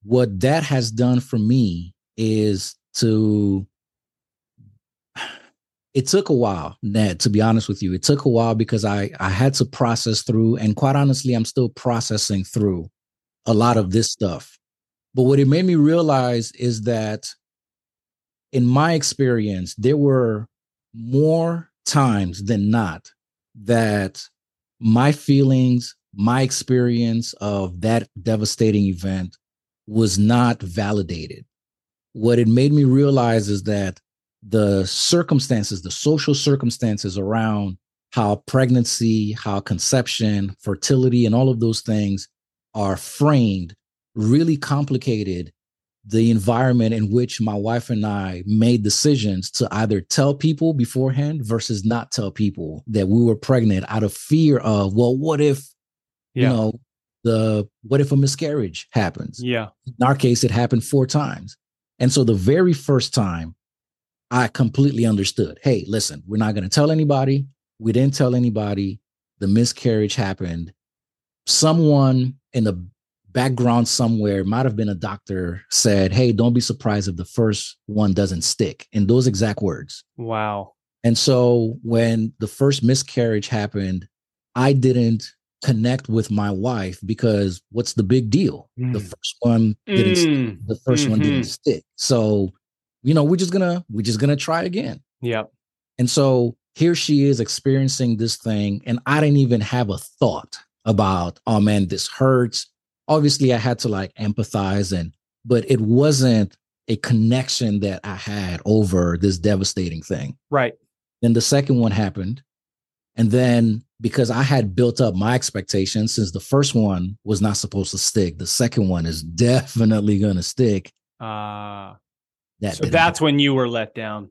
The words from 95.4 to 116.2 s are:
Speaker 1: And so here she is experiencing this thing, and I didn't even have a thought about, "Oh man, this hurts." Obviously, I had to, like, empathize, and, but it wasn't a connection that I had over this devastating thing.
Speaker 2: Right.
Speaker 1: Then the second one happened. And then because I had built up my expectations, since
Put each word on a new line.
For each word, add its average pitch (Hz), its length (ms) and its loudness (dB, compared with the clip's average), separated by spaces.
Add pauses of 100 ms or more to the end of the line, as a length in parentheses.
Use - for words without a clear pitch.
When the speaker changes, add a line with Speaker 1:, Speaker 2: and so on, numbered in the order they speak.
Speaker 1:
And 123 100 0
so 127 480 2 (180)
here 170 200 2
she 147 300 2
is 135 160 2
experiencing 135 760 -2
this 113 200 -4
thing, 104 500 -4
and 120 200 -4
I 147 140 0
didn't 143 180 4
even 120 220 2
have 110 300 -2
a 131 80 -4
thought - 600 -4 (260)
about, 95 640 0
"Oh 110 140 2
man, 104 280 2
this 95 200 -6
hurts." 127 580 0 (420)
Obviously, 143 460 2
I - 20 2
had 117 240 -2
to, 120 80 -4
like, 98 280 -4
empathize, 101 800 -2
and, 85 180 -6 (300)
but 117 260 0
it 123 100 2
wasn't 123 760 2 (320)
a 110 80 0
connection 113 840 0
that 98 240 -4
I 101 120 -10
had 98 500 -8
over 92 500 2
this 92 220 0
devastating 92 640 -2
thing. 135 340 -8 (140)
Speaker 2:
Right. 127 240 0 (480)
Speaker 1:
Then 117 100 2
the 117 80 4
second 139 400 2
one 113 100 2
happened. 101 520 -4 (760)
And 113 140 2
then 120 520 2 (180)
because 117 300 0
I 120 120 0
had 120 340 0
built 120 240 2
up 110 140 2
my 107 200 0
expectations, 104 800 -2
since 101 180 -2